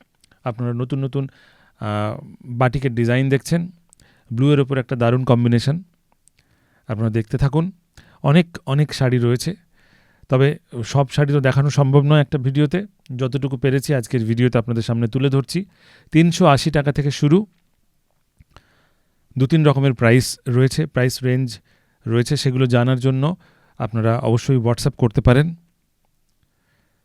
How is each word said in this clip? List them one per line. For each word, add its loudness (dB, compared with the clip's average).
আপনারা -6
নতুন -6
নতুন, -6
আহ, -6
বাটিকের -2
ডিজাইন 0
দেখছেন, -2
ব্লু 2
এর 4
ওপর -2
একটা -6
দারুণ 0
কম্বিনেশন, 0
আপনারা -2
দেখতে -4
থাকুন। -2
অনেক, 2
অনেক -2
শাড়ি 0
রয়েছে, -2
তবে 2
সব 0
শাড়ি 0
তো 2
দেখানো 2
সম্ভব 2
নয় 4
একটা -2
ভিডিওতে। -2
যতটুকু -4
পেরেছি 0
আজকের -2
ভিডিওতে 2
আপনাদের -2
সামনে -2
তুলে -2
ধরছি। -2
তিনশো 4
আশি 4
টাকা 0
থেকে -2
শুরু, 2
দু 2
তিন 2
রকমের 2
প্রাইস 2
রয়েছে, 0
প্রাইস -4
রেঞ্জ -2
রয়েছে। 0
সেগুলো 0
জানার 2
জন্য -2
আপনারা -2
অবশ্যই 0
WhatsApp -2
করতে -6
পারেন। 4